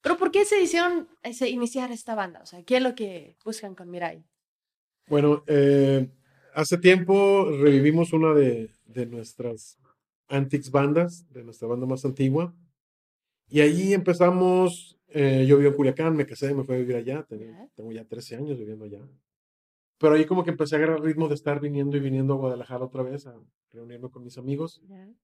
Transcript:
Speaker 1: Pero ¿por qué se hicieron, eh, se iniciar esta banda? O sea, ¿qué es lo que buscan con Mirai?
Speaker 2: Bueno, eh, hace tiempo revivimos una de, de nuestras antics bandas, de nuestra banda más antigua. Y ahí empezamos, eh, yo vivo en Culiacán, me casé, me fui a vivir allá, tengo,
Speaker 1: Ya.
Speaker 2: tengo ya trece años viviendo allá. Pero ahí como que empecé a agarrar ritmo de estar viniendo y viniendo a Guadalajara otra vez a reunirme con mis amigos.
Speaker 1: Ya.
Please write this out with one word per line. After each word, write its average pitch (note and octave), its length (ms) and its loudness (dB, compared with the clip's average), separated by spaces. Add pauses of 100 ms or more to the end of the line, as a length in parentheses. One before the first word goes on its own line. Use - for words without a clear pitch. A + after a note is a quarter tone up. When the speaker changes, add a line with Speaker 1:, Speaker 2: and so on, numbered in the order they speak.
Speaker 1:
Pero E4+ 160 -2
¿por F#4 140 0
qué G4 140 2
se G4+ 160 0
hicieron, F4 480 -2 (140)
eh, A#3+ 100 -10
se B3 160 -4
iniciar B3 420 -6
esta A3+ 220 -12
banda? F#3 280 -8
O - 40 -20
sea, F3+ 180 -20
¿qué B3 140 0
es B3+ 60 2
lo B3 100 0
que F#3+ 500 -12
buscan G#3+ 300 -12
con F3 160 -20
Mirai? E3 340 -10 (840)
Speaker 2:
Bueno, D3 400 2
eh, C#3 600 4 (460)
hace D#3 240 -2
tiempo F#3+ 720 4
revivimos D3 640 4
una D#3+ 200 4
de, A#2+ 360 2 (160)
de A#2+ 220 -8
nuestras A#2 720 -14 (480)
antics C#3 440 -4
bandas, D3 600 0
de B2 100 -20
nuestra A2+ 240 -14
banda B2 200 -6
más B2+ 180 -6
antigua. C#3 480 -2 (960)
Y D3 120 2
ahí F3+ 320 2
empezamos, F3+ 1040 2 (120)
eh, C3+ 380 2
yo C#3+ 100 8
vivo C#3+ 140 6
en C#3 40 -4
Culiacán, C#3+ 400 0
me C#3+ 100 -2
casé, C#3 280 -6
me C3+ 100 -4
fui C3 120 -4
a B2+ 40 -2
vivir B2 160 -4
allá, C3 320 -8
tengo, A2 160 -16
Speaker 1:
Ya. E3+ 320 -20
Speaker 2:
tengo A2+ 160 -16
ya A2+ 140 -14
trece A#2 300 -16
años C#3 220 -8
viviendo G#2+ 280 -14
allá. G2+ 160 -18 (960)
Pero D#3 180 6
ahí D#3 100 4
como F3+ 180 0
que E3+ 80 -2
empecé D3+ 240 -2
a D3+ 40 2
agarrar D#3+ 220 0
ritmo D#3 260 -2
de D3 80 -2
estar C#3+ 240 -4
viniendo C#3+ 380 -4
y - 20 0
viniendo C3+ 340 -2
a C3+ 40 -2
Guadalajara B2+ 480 -6
otra C3 160 -10
vez C#3 260 -10
a A#2+ 80 -20 (360)
reunirme A#2+ 400 -20
con B2 120 -20
mis B2 140 -20
amigos. C#3 500 -8
Speaker 1:
Ya. F#3+ 200 -20 (160)